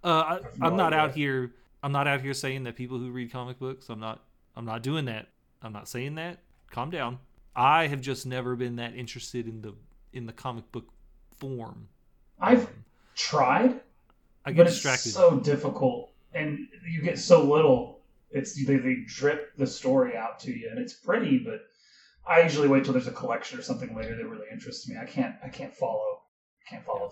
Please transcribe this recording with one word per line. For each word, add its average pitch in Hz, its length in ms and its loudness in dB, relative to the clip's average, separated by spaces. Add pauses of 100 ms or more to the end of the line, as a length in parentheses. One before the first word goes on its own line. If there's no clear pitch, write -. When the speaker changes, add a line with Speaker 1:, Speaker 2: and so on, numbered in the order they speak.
Speaker 1:
Uh, 175 40 -6
I, 160 240 4
Speaker 2:
I - 20 -2
have - 260 -10
no 165 80 2
Speaker 1:
I'm 175 80 2
not 175 180 4
Speaker 2:
idea. 156 100 4
Speaker 1:
out 147 100 0
here, 131 400 -2 (300)
I'm 139 80 -4
not 143 160 0
out 139 140 0
here 139 120 -6
saying 131 300 -6
that 120 120 -10
people 127 220 -8
who 127 140 -6
read 123 200 -8
comic 127 280 -10
books, 135 300 -10
I'm 113 100 -12
not, 110 240 -10 (320)
I'm 113 100 -12
not 113 160 -8
doing 143 240 -4
that. 110 220 -8 (340)
I'm 110 120 -14
not 104 140 -14
saying 135 280 -8
that. 170 240 -10 (320)
Calm 131 180 -8
down. 131 300 -6 (360)
I 151 320 4
have 143 140 -6
just 131 240 -6
never 127 300 -4
been 120 220 -4
that 117 180 -8
interested 120 520 -10
in 113 140 -12
the, 104 140 -14 (380)
in 123 120 -12
the 110 80 -12
comic 120 380 -10
book 120 160 -10 (500)
form. 117 520 -12 (500)
Speaker 2:
I've 226 260 6
Speaker 1:
Um, - 80 -12 (420)
Speaker 2:
tried, 156 640 4 (680)
Speaker 1:
I 139 60 -4
get 165 120 10
Speaker 2:
but 170 80 8
Speaker 1:
distracted. 127 380 0
Speaker 2:
it's 107 60 -6
so 170 240 8
difficult, 135 720 0 (220)
and 151 260 -4 (280)
you 165 140 -4
get - 180 -2
so 160 240 8
little 143 500 6 (400)
it's, - 200 -6 (120)
they, 135 120 4
they 127 200 0 (100)
drip - 500 -2
the 135 100 0
story 127 500 0
out 113 240 -8
to 131 100 -8
you, 113 180 -10
and 117 100 -8
it's 120 140 -8
pretty, 170 460 2
but 110 220 -8 (680)
I 165 140 8
usually 147 260 4
wait 135 160 6
till 135 100 0
there's 123 140 0
a 110 40 -8
collection 123 480 -6
or - 20 -12
something 120 340 -6
later 110 200 -8
that 113 120 -8
really 107 240 -12
interests - 380 -14
me. - 120 -10
I 254 40 -12
can't, - 380 -4
I 135 60 -14
can't - 240 -12
follow, 107 480 -4 (440)
I - 40 -20
can't - 160 -16
follow - 260 -6